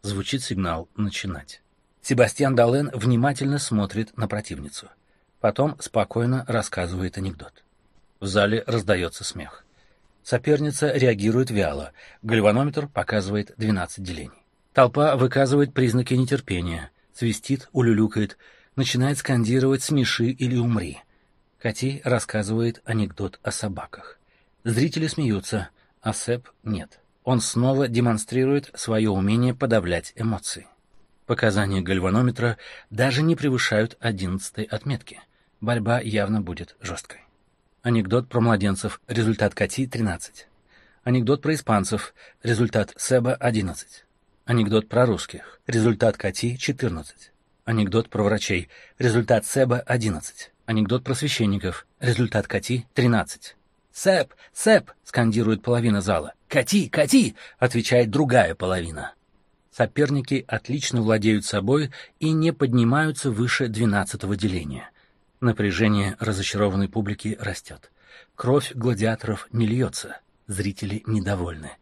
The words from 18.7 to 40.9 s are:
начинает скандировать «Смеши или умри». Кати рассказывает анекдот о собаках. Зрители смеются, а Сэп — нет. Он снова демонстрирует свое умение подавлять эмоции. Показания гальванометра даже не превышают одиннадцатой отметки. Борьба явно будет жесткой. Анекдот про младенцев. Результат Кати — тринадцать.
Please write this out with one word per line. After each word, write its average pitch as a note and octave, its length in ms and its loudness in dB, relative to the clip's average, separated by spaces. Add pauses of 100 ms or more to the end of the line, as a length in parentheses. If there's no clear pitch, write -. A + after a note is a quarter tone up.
начинает C3+ 400 0
скандировать C3 640 2
«Смеши A#2+ 440 0
или B2+ 280 -2
умри». A2 440 -2 (640)
Кати C3 440 -4
рассказывает A2+ 800 -2
анекдот G2+ 580 -4
о G2+ 80 -4
собаках. - 680 -10 (460)
Зрители D3+ 440 0
смеются, G#2+ 600 -2 (320)
а A2 140 -2
Сэп — A#2+ 340 -4 (160)
нет. G#2 380 -6 (240)
Он B2 160 2
снова C3 460 2
демонстрирует B2 880 0
свое A2 360 0
умение A2 420 2
подавлять G#2 600 0
эмоции. - 520 -6 (580)
Показания G2 560 2
гальванометра G#2+ 760 0 (320)
даже B2+ 320 0
не D#3+ 140 2
превышают A#2+ 640 0
одиннадцатой F#2+ 640 -4
отметки. - 580 -8 (400)
Борьба A#2 380 0
явно G#2+ 420 0
будет F2 400 -10
жесткой. - 380 -12 (640)
Анекдот A#2 460 0
про B2 100 0
младенцев. G2+ 680 2
Результат A2 460 0
Кати — C3 340 -2
тринадцать. G#2+ 600 -6 (560)